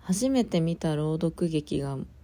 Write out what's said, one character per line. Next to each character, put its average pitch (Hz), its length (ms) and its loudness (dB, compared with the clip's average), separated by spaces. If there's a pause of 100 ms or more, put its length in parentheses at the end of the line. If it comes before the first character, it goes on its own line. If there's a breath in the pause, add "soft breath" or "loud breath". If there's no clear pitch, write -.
初 208 280 0
め 262 160 4
て 175 160 0
見 165 160 0
た 156 200 0
朗 156 240 0
読 165 260 0
劇 151 340 -2
が 139 180 -4 (260)